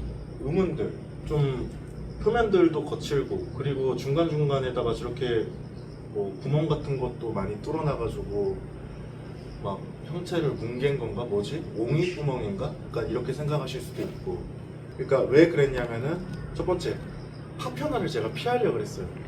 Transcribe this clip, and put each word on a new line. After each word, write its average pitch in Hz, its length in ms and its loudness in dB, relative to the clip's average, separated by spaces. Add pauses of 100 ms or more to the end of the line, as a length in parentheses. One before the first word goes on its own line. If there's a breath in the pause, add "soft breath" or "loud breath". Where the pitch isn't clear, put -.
(420)
의문들, 156 520 2 (320)
좀 139 440 2 (540)
표면들도 190 640 6
거칠고, 135 600 -2 (100)
그리고 131 400 0
중간중간에다가 139 960 2
저렇게 120 520 0 (680)
뭐 101 280 -2
구멍 151 280 4
같은 143 280 0
것도 117 360 -4
많이 101 280 -2
뚫어놔가지고 147 960 -2 (1040)
막 - 180 -4 (240)
형체를 165 460 0
뭉갠 123 460 0
건가? 117 280 -2
뭐지? 101 360 0 (160)
옹이 151 380 4
구멍인가? 113 580 -2 (160)
그러니까 110 220 -2
이렇게 - 220 0
생각하실 147 480 -2
수도 - 220 -6
있고. - 380 -4 (540)
그러니까 127 340 4
왜 160 200 10
그랬냐면은 131 760 2 (300)
첫 - 100 -2
번째, 170 300 0 (640)
파편화를 254 480 -2
제가 110 240 -2
피하려고 233 460 2
그랬어요. 104 280 -4 (220)